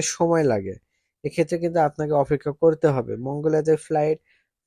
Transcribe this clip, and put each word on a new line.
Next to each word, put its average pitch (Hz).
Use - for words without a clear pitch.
সময় 170
লাগে। 98
এক্ষেত্রে 160
কিন্তু 170
আপনাকে 151
অপেক্ষা 143
করতে 160
হবে। 120
মঙ্গোলিয়াতে 151
ফ্লাইট 151